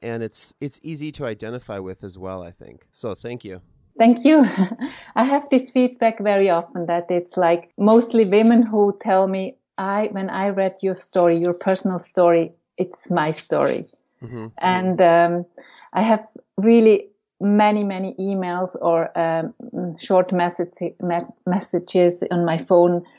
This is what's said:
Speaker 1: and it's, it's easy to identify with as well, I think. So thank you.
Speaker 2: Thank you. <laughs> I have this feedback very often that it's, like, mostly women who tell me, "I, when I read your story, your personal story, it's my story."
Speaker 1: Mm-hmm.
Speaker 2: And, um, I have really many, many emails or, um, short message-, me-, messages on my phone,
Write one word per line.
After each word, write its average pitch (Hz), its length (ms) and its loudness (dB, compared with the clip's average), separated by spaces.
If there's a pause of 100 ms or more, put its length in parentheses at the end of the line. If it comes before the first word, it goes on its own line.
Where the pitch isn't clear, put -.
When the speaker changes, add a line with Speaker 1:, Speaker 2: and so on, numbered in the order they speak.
Speaker 1:
and 117 180 -8
it's, - 400 -14
it's 143 220 -10
easy 151 300 -10
to 147 120 -10
identify 113 540 -10
with 92 240 -12
as 92 160 -16
well, 92 240 -12
I 87 80 -18
think. - 400 -20
So - 240 -10
thank 120 280 -14
you. 95 200 -16 (340)
Speaker 2:
Thank 240 280 2
you. 302 200 6 (360)
<laughs> - 340 -12
I 226 80 2
have 277 260 -2
this 262 220 0
feedback 247 500 0
very 196 300 2
often 170 340 -4
that 170 240 -4
it's, 175 260 -4
like, 170 440 0
mostly 226 460 4
women 226 360 4
who 208 400 0
tell 190 260 2
me, 190 300 -6 (220)
"I, 196 320 -2
when 196 180 -6
I 196 200 -4
read 190 340 -2
your 190 100 -2
story, 175 460 0
your 175 160 0
personal 185 420 -2
story, 170 540 2 (260)
it's - 320 -8
my 160 220 -2
story." 143 560 -4 (360)
Speaker 1:
Mm-hmm. 113 240 -14 (120)
Speaker 2:
And, 185 420 0
um, 170 440 4 (480)
I 214 100 0
have 220 240 0 (300)
really 220 500 6 (340)
many, 208 440 2
many 190 300 -8
emails 185 680 -4
or, 165 360 -2
um, 165 360 -2 (440)
short 185 360 0
message-, 175 680 -4
me-, 170 320 -6 (120)
messages 180 760 0 (100)
on 175 120 0
my 165 140 -2
phone, 175 440 2 (180)